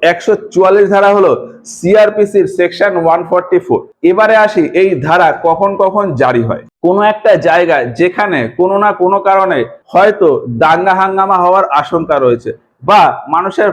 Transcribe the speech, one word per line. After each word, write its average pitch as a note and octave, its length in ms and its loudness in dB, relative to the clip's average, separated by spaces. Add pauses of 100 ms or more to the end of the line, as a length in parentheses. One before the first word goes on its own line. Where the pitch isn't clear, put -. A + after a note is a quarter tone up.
একশো E3+ 300 0 (180)
চুয়াল্লিশ F#3+ 400 2
ধারা G3+ 240 2
হলো F#3+ 180 2 (380)
সিআরপিসির G#3 760 0 (100)
সেকশন F3 400 -2
ওয়ান E3 300 0
ফর্টি F3+ 340 -2
ফোর। A#2 200 -2 (220)
এবারে G#3 340 2
আসি G#3 260 2 (120)
এই F#3+ 160 2 (100)
ধারা D#3+ 280 2 (140)
কখন E3+ 340 0
কখন G3 280 0 (120)
জারি B2 260 0
হয়। A2 200 -6 (200)
কোনো F#3 180 0 (120)
একটা G#3+ 200 0 (160)
জায়গায় D#3+ 380 0 (100)
যেখানে F3+ 420 -2 (180)
কোনো F#3+ 220 0
না G#3 140 2
কোনো F#3 280 0
কারণে F#3+ 380 0 (300)
হয়তো G3 400 2 (300)
দাঙ্গা F3 360 0
হাঙ্গামা F#3+ 440 0
হওয়ার F3+ 260 2 (160)
আশঙ্কা E3 380 -4
রয়েছে A#2+ 340 -2 (300)
বা F#3+ 200 4 (260)
মানুষের F#3 440 -2